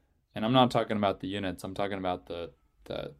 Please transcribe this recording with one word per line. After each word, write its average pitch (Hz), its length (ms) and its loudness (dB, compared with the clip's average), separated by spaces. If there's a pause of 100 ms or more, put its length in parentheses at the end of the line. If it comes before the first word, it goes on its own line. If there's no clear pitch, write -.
(340)
and 107 120 -2
I'm 120 80 2
not 127 180 8
talking 113 240 0
about 101 240 2
the 95 80 -8
units, 95 360 -4
I'm 95 100 -6
talking 101 240 -4
about 90 300 -4
the, 85 240 -8 (340)
the, - 340 -8